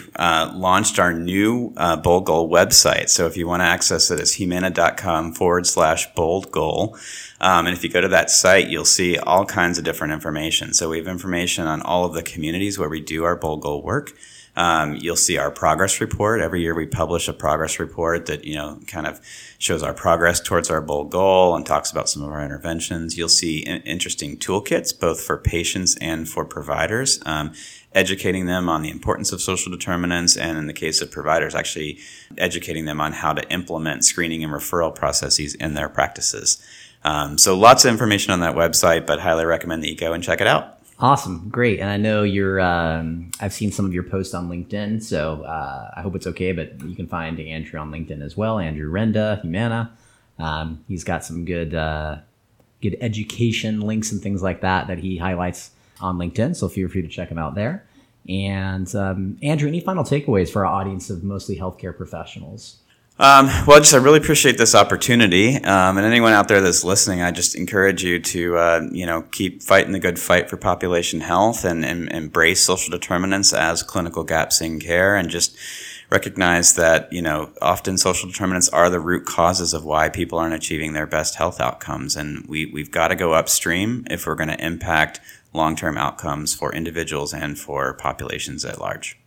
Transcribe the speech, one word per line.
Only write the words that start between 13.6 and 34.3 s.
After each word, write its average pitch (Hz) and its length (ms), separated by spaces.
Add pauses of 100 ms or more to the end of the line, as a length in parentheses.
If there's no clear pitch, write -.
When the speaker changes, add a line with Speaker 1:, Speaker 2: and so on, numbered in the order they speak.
Speaker 1:
Goal 73 200
work. 120 300 (440)
Um, 80 400
you'll 82 180
see 80 240
our 73 140
progress 85 480
report. 107 400
Every 85 220
year 82 120
we 82 120
publish 82 420
a 78 40
progress 78 460
report 82 480
that, 76 180
you 76 120
know, 76 320
kind 78 180
of 76 140 (360)
shows 78 280
our 71 100
progress 85 460
towards 87 280
our 80 120
Bold 76 320
Goal 92 420
and 76 100
talks 73 280
about 78 160
some 73 160
of 73 80
our 76 120
interventions. 82 720
You'll 82 120
see 80 300
in-, 80 240
interesting - 540
toolkits, - 640
both 82 220
for 78 160
patients 85 640
and 80 280
for 80 160
providers, 80 800
um, 76 280 (420)
educating 95 520
them 90 220
on 78 140
the 78 80
importance - 400
of 90 100
social 92 300
determinants, 87 640
and 82 220
in 76 80
the 76 60
case 78 280
of 73 120
providers, 78 420
actually - 460 (360)
educating 82 480
them 76 160
on 76 120
how 76 200
to - 200
implement 80 520
screening 82 380